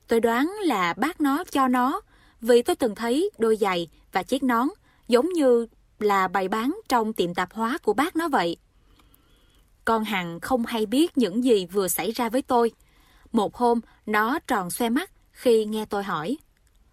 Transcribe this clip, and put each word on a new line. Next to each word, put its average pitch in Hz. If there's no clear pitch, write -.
Tôi 233
đoán 240
là 196
bác 294
nó 294
cho 269
nó, 254
vì 240
tôi 349
từng 220
thấy 254
đôi 220
giày 185
và 185
chiếc 254
nón 247
giống 240
như 254
là 196
bày 190
bán 233
trong 220
tiệm 175
tạp 180
hóa 226
của 220
bác 277
nó 330
vậy. 190
Con 226
Hằng 180
không 233
hay 226
biết 269
những 226
gì 214
vừa 185
xảy 175
ra 233
với 247
tôi. 233
Một 202
hôm, 240
nó 220
tròn 196
xoe 233
mắt 294
khi 220
nghe 214
tôi 202
hỏi: 190